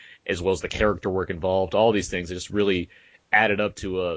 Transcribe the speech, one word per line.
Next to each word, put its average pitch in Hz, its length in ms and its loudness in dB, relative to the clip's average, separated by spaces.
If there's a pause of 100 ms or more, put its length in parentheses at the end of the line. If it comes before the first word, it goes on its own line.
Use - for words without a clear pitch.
(260)
as 90 160 -4
well 92 120 2
as 90 80 -4
the 90 80 -6
character 104 400 0
work 92 200 -2
involved. 92 440 -2
All 113 180 6
these 101 180 0
things 90 200 -6
just 90 220 -10
really 98 380 0 (440)
added 104 260 4
up 104 180 -2
to 92 240 -4
a, 87 160 -2